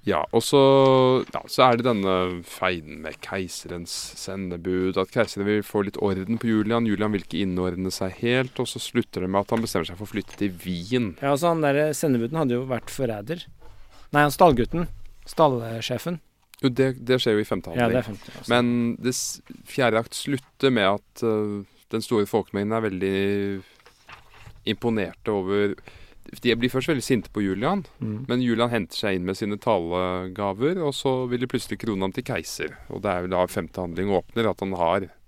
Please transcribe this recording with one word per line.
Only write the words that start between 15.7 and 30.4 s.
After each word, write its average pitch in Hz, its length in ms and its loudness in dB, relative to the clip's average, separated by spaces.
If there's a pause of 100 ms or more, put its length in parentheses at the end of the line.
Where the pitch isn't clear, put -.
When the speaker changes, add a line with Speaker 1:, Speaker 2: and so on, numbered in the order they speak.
Speaker 1:
Jo, 139 60 6
det, 131 220 2 (160)
det 127 160 4
skjer 110 160 4
jo 107 40 0
i - 40 -4
femte 92 240 -4
handling. 120 160 2
Speaker 2:
Ja, 113 80 2
det 123 80 2
er 113 80 -8
femte, - 260 -14
altså. - 140 -4
Speaker 1:
Men 123 160 6 (360)
det 127 120 0
s-, - 240 -6 (280)
fjerde 117 360 2
akt - 120 -12
slutter - 560 0
med 101 280 4
at, - 240 -10
eh, 104 400 0 (320)
den 113 80 0
store 104 240 2
folkemengden 104 480 0
er 113 100 0
veldig 95 300 0 (1500)
imponerte 110 680 -2
over, 101 400 0 (680)
de 120 140 4
blir 120 160 0
først 131 180 0
veldig 139 140 0
sinte 117 320 0
på 107 80 0
Julian, 123 400 0 (160)
Speaker 2:
Mm. 110 300 -6
Speaker 1:
men 123 120 2
Julian 120 300 2
henter 113 240 -2
seg 101 220 0
inn 90 100 -2
med 95 100 -2
sine 104 220 -4
talegaver, 92 1200 0